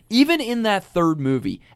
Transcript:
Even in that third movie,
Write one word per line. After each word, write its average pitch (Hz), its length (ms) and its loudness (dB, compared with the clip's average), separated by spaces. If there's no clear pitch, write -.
Even 285 320 2
in 233 220 -4
that 202 200 0
third 165 360 0
movie, 131 420 -2